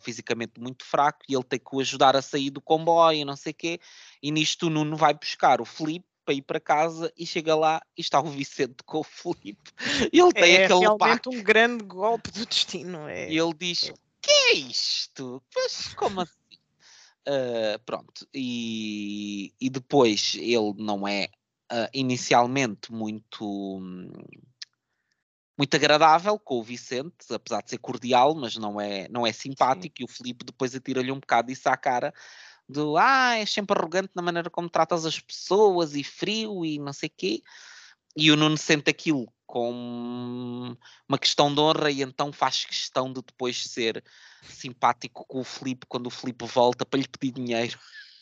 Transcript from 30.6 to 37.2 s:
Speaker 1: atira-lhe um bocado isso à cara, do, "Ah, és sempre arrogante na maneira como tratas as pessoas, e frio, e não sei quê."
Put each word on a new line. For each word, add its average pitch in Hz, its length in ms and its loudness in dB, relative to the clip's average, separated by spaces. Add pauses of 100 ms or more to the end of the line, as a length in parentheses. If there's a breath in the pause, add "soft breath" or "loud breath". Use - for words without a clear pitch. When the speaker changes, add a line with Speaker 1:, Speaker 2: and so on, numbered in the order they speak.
Speaker 1:
atira-lhe 127 360 -4
um 139 80 -6
bocado 120 320 0
isso 135 180 -2
à 131 80 2
cara, 135 340 -2 (580 loud breath)
do, 147 280 -2
"Ah, 247 400 4
és 208 140 -4
sempre 202 260 0
arrogante 185 380 -2
na 180 60 -6
maneira 170 280 -2
como 175 200 -8
tratas 160 360 0
as 156 140 -4
pessoas, 180 760 2
e 143 100 -4
frio, 208 600 -6
e 151 140 -4
não 143 140 -8
sei 151 160 -8
quê." - 320 -4 (760 loud breath)